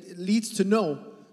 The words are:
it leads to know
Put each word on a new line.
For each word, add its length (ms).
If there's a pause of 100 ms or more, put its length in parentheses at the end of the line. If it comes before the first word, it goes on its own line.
(120)
it 80
leads 320
to 120
know 340 (360)